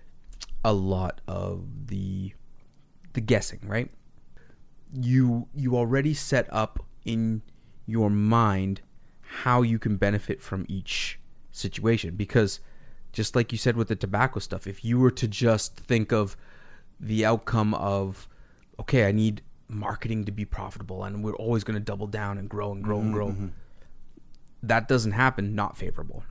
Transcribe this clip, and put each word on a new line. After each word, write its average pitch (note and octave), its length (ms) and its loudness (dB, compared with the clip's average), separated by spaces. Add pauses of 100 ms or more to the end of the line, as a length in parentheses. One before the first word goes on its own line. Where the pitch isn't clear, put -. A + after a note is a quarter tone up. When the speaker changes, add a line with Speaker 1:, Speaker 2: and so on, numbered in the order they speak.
(640)
Speaker 1:
a A2+ 80 6
lot F#2+ 560 0
of F#2 580 -6
the, F#2+ 460 -4 (800)
the B2 80 -2
guessing, G#2+ 440 2
right? A#2 260 -4 (1000)
You, B2 640 4
you B2+ 220 0
already C3+ 380 2
set C#3 380 0
up - 320 -2 (200)
in A2+ 380 0 (440)
your A2+ 240 4
mind G#2 720 4 (400)
how - 420 2
you A#2 160 4
can G#2 180 0
benefit G2+ 440 2
from F#2+ 280 -4
each - 500 -4 (320)
situation, G#2 680 0
because G#2+ 440 2 (520)
just - 240 -2
like A#2 160 2
you A2+ 60 -4
said A#2 180 2
with A2+ 120 2
the G#2+ 80 0
tobacco G#2 440 0
stuff, - 260 -6
if G2 180 -8
you A#2 140 2
were B2+ 120 8
to B2 180 0
just A2 480 2
think A#2 360 0
of G#2+ 240 2 (640)
the G#2+ 240 0
outcome G#2+ 500 4
of, G2 540 -2 (520)
"Okay, A#2+ 260 4
I G2 60 4
need G#2+ 300 2 (260)
marketing G#2 560 -4
to G2+ 80 -6
be G#2 120 -4
profitable G2 600 -8
and G2+ 200 -6
we're G#2+ 120 -2
always A2+ 280 0
gonna G#2+ 160 -2
double G#2 260 -4
down G2+ 320 -4
and G2+ 100 -6
grow G#2 240 -4
and G2 100 -6
grow G#2 160 0
and G#2+ 80 0
Speaker 2:
Mm-hmm, A2 80 2
Speaker 1:
grow," G#2 140 0
Speaker 2:
mm-hmm. G2 180 -4 (1160)
Speaker 1:
that A2+ 260 2
doesn't A2+ 240 4
happen, A2 420 2
not G2+ 220 -2
favorable, - 540 -2